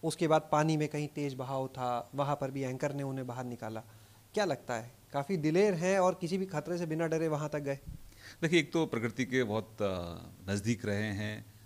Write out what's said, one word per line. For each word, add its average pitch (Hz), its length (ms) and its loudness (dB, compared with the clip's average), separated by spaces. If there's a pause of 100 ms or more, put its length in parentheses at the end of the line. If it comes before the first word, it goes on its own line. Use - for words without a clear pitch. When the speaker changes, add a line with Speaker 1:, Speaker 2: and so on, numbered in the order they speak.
Speaker 1:
उसके 160 240 2
बाद 156 240 6
पानी 156 240 6
में 151 120 2
कहीं 147 200 -2
तेज 143 260 -2
बहाव 131 340 -2
था, 123 460 -2
वहां 139 220 0
पर 135 140 -2
भी 135 120 -4
एंकर 131 320 -2
ने 143 80 -4
उन्हें 135 240 -4
बाहर 123 180 -6
निकाला। 113 360 -6 (540)
क्या 208 100 4
लगता 139 300 -2
है, 117 180 -6 (200)
काफ़ी 143 240 0
दिलेर 175 380 4
हैं 180 240 2
और 185 160 6
किसी 180 240 -2
भी 190 80 -2
खतरे 185 320 -4
से 175 80 -2
बिना 160 200 0
डरे 160 220 0
वहां 151 200 -2
तक 151 120 -4
गए? 139 180 -4 (640)
Speaker 2:
देखिए, 170 180 6
एक 143 120 -2
तो 160 140 4
प्रकृति 117 380 0
के 127 200 2
बहुत, 107 380 -2
अ, 90 360 -2 (320)
नज़दीक 104 340 0
रहे 104 280 0
हैं, 107 340 -6 (200)